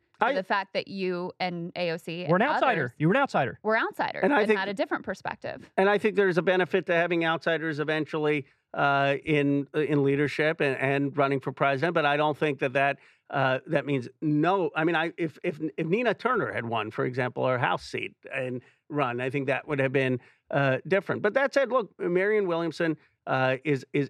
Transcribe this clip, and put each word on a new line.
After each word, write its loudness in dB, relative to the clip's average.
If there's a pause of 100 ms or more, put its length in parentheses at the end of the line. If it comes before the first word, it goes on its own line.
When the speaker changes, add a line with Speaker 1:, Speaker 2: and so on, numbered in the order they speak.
(220)
Speaker 1:
I 2
Speaker 2:
The -4
fact -4
that -6
you -4
and -4
A -2
O -4
C -10
Speaker 3:
We're 4
an 4
Speaker 2:
and 2
Speaker 3:
outsider. 2
Speaker 2:
others -6
Speaker 3:
You 2
were 4
an 4
outsider. 0
Speaker 2:
were 2
outsiders -2
Speaker 1:
And 4
I 4
Speaker 2:
and 2
Speaker 1:
think 4
Speaker 2:
had -2
a -4
different -4
perspective. -10
Speaker 1:
And 4
I 4
think 0
there's 4
a 2
benefit 2
to 0
having 2
outsiders -2
eventually, -2 (280)
uh, 2
in, 2
in 2
leadership 0
and, 0
and 0
running 2
for -6
president. 0
But 2
I 4
don't 0
think -2
that -2
that, 0 (320)
uh, 0
that 0
means -2 (140)
no. 2
I 0
mean, 0
I, 0
if, -6
if, -4 (160)
if -4
Nina 2
Turner -2
had -4
won, -4
for -2
example, -2
her 2
House 0
seat -10 (180)
and -6 (280)
run, -2
I -2
think -4
that -2
would -4
have 2
been, 2 (320)
uh, 2
different. 0
But 2
that 2
said, 2
look, -2
Marianne 0
Williamson, -2 (300)
uh, 2
is, 0
is 0